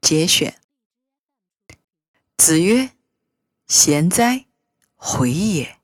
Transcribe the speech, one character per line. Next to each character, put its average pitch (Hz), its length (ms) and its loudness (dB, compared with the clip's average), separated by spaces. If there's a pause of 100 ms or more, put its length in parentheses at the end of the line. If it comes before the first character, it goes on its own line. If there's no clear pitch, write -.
节 160 260 0
选》。 - 280 -2 (1800)
子 160 240 4
曰 233 300 0 (760)
：“贤 147 420 2
哉， 240 360 -2 (500)
回 - 360 -4
也！ 170 520 -4